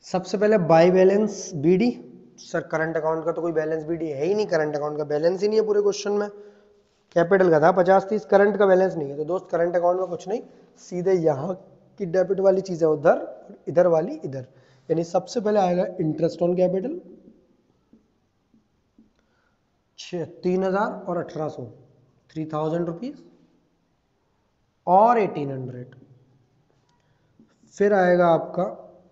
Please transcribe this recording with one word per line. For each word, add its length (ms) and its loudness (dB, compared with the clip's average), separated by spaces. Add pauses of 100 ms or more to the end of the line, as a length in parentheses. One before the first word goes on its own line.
सबसे 320 -6
पहले 220 2
buy 320 6
balance 640 2
बीडी। 360 2 (480)
सर, 240 -6
current 340 -4
account 280 -4
का 60 -4
तो 100 -6
कोई 100 -4
balance 320 -4
बीडी 240 -6
है 180 -4
ही 100 0
नहीं, 120 -2
current 280 -2
account 220 -6
का 80 -4
balance 360 0
ही 60 0
नहीं 120 2
है 60 0
पूरे 160 0
question 320 -2
में। 160 -2 (840)
capital 360 4
का 80 4
था 140 4
पचास 360 4
तीस, 160 -4
current 320 4
का 80 4
balance 300 4
नहीं 140 -6
है। 80 -10
तो 80 -6
दोस्त, 260 -6
current 240 -2
account 240 0
में 100 -4
कुछ 180 -10
नहीं, 140 -6 (400)
सीधे 320 -2
यहाँ 400 0 (460)
की 80 -6
debit 320 0
वाली 220 4
चीज़ 220 -4
है 80 4
उधर, 300 2 (460)
इधर 200 2
वाली 380 0
इधर। 220 -12 (420)
यानी 160 0
सबसे 360 -4
पहले 180 2
आएगा 260 2 (120)
interest 460 -2
on 120 2
capital, 440 -2 (3000)
छः, 260 -10 (180)
तीन 200 0
हज़ार 280 -2 (100)
और 160 -6
अठारह 320 -6
सौ, 160 -14 (640)
थ्री 240 -10
थाउजेंड 340 -4
रुपीज 360 -12 (1600)
और 320 4
एटीन 320 -4
हंड्रेड। 440 -12 (1800)
फिर 200 2
आएगा 360 4
आपका 360 0 (460)